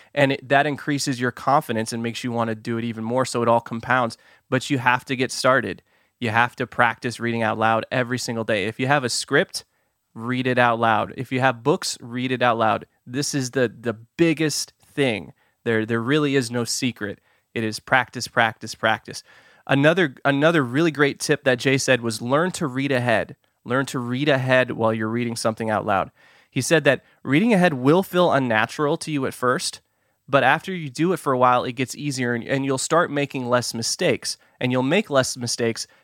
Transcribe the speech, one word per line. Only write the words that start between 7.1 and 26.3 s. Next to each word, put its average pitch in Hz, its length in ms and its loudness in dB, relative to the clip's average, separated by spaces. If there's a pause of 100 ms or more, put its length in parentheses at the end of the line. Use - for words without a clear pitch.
reading 117 240 -2
out 110 160 0
loud 113 320 2
every 123 280 -2
single 113 260 -4
day. 104 220 0
If 110 120 -6
you 127 80 -2
have 139 180 2
a 120 40 -2
script, - 560 -2 (500)
read 123 320 -4
it 127 120 0
out 120 200 4
loud. 110 380 0
If 131 160 -10
you 127 80 -2
have 123 220 0
books, 156 380 -2
read 123 300 -6
it 123 120 -2
out 120 160 2
loud. 107 260 0 (220)
This 131 280 -4
is 127 180 -4
the, 127 220 0
the 113 200 -6
biggest 156 800 -2 (100)
thing. 107 480 -2 (320)
There, 110 220 2
there 117 140 0
really 139 360 2
is 117 140 0
no 120 140 -2
secret. - 560 -4 (340)
It 117 100 -2
is 107 160 -4
practice, 127 480 0
practice, 113 460 -2
practice. - 480 -2 (440)
Another, 147 480 2 (100)
another 143 380 2
really 139 280 0
great 139 300 0
tip - 240 -2
that 123 140 2
Jay 135 200 2
said 127 240 2
was 113 180 -4
learn 143 320 0
to 165 140 -4
read 135 260 -2
ahead. 120 440 0 (280)
Learn 131 220 -2
to 143 120 -6
read 127 300 -4
ahead 127 440 2
while 113 200 0
you're 110 160 -2
reading 117 280 -4
something 110 340 -2
out 101 160 -2
loud. 95 240 0 (400)